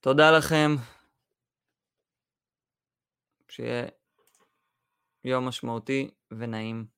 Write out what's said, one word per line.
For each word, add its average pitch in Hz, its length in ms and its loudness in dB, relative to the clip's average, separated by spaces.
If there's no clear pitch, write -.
תודה 147 300 6
לכם, 151 460 4
שיהיה 120 380 -8
יום 127 240 -2
משמעותי 120 600 -6
ונעים. 113 560 -8